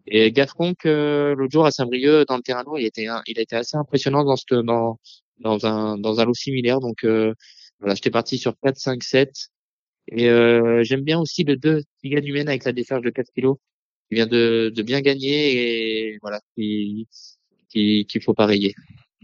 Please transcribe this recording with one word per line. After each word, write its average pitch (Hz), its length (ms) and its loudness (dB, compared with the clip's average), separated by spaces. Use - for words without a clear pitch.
Et 110 240 4
Gascon, 139 420 0
que 147 640 0
l'autre 135 140 -2
jour 156 140 4
à 143 60 4
Saint-Brieuc, 135 560 2
dans 131 100 -2
le 123 40 -6
terrain 123 220 -6
lourd, 147 160 -8
il 117 80 -2
était 110 200 -8
un... 117 200 -8
il 113 120 -6
était 113 160 -4
assez 123 220 -4
impressionnant 143 460 0
dans 139 120 2
cette, - 200 -2
dans, 117 440 0
dans 110 300 -2
un, 107 320 -2
dans 110 200 -2
un 113 60 2
lot 120 80 2
similaire. 127 460 -2
Donc, 120 240 -6
euh... 110 320 0
voilà, 101 140 -2
j'étais 113 160 -4
parti 117 300 -2
sur 117 240 -4
quatre, 135 140 0
cinq, 127 260 -6
sept. 135 460 -2
Et, 120 200 2
euh... 117 560 6
j'aime 135 200 0
bien 160 160 0
aussi - 240 -2
le 143 120 2
deux, 151 280 0
Tiga 143 200 -4
du 143 140 -4
Maine 147 160 -2
avec 131 140 -2
la 127 80 -2
décharge 123 320 -4
de 120 80 -2
quatre - 240 -6
kilos, 131 220 0
qui 107 60 -6
vient 113 100 2
de, 117 500 2
de 113 60 -2
bien 127 200 -2
gagner 123 1120 -2
et 107 100 -16
voilà, 104 180 -10
qui, 107 520 -6
qui, 104 400 0
qu'il 110 140 -6
faut 107 100 2
pas 107 140 2
rayer. 101 260 0